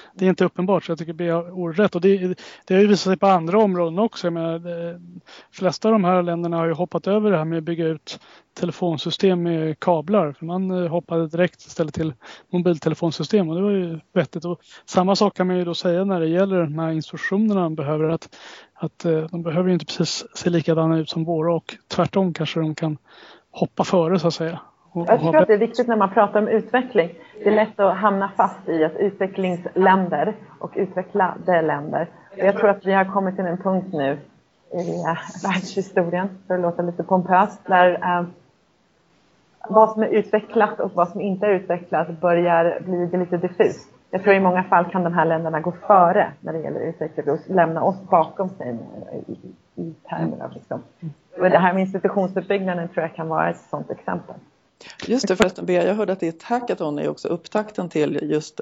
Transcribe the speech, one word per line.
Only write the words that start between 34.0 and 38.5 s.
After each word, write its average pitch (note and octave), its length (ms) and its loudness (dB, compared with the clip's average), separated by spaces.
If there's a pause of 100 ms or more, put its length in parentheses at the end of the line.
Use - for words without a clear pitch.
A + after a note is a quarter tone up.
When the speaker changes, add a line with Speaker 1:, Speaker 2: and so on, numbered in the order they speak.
Speaker 2:
i, E3+ 320 -4
eh, E3 140 -2 (240)
världshistorien, F#3 840 -2 (180)
för F#3 80 -2
att F3+ 60 -2
låta E3+ 220 -2
lite F3 200 -4
pompöst, F#3 640 2
där, F3+ 280 6
eh, F3 320 -2 (1400)